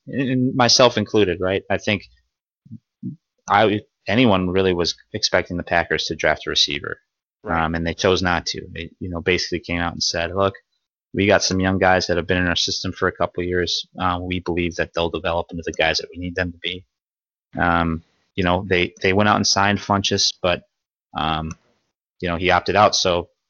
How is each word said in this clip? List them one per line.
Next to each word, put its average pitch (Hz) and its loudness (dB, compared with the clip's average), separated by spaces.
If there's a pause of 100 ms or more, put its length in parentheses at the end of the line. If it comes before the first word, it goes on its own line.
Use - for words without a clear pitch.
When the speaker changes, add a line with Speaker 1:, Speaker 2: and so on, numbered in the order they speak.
Speaker 1:
and 127 -2
myself 120 4
included, 98 2
right? 92 0
I 98 0
think 101 -2 (1400)
I, 104 4 (260)
anyone 98 4
really 92 2
was 85 -2 (180)
expecting 90 -2
the 85 -6
Packers 85 0
to 82 -6
draft 78 0
a - -4
receiver, - -2 (440)
Speaker 2:
Right. 82 -2
Speaker 1:
um, 80 -2
and 82 -4
they 82 -2
chose 92 2
not 87 0
to. - -10
They, 85 -12
you 98 -8
know, 85 -6
basically 87 0
came 87 -4
out 85 -2
and - -8
said, 85 -4
"Look, 98 0 (580)
we 98 2
got 95 6
some 92 0
young 95 2
guys 92 4
that 87 0
have 87 -2
been 92 0
in 90 0
our 85 0
system - -4
for - -2
a 90 0
couple - -4
of 87 -4
years. 90 -2 (100)
Uh, 90 -2
we 90 -4
believe 87 -2
that 80 -4
they'll 85 0
develop 85 -4
into 85 -10
the 85 -6
guys - 0
that - -10
we - -14
need 87 -8
them 90 -2
to 85 -18
be." 92 -10 (720)
Um, 82 2 (320)
you 95 -2
know, 90 2
they, 90 0
they 95 2
went 104 4
out 104 4
and 104 0
signed 98 2
Funchess, 101 0
but, 87 -2 (540)
um, 80 -4 (680)
you 90 -6
know, 85 -2
he 90 0
opted 87 2
out. 101 6
So 87 -2 (200)